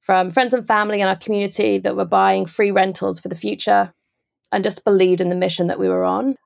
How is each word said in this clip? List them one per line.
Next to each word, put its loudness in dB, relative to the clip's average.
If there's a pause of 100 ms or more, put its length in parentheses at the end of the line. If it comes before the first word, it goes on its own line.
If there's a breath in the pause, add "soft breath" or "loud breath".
from 0
friends 0
and -2
family 0
in 2
our 0
community -2
that -2
were -2
buying 2
free 0
rentals -2
for -12
the -8
future -2 (580)
and 0
just -6
believed 4
in 0
the -2
mission -2
that -4
we 0
were 0
on. 0 (100)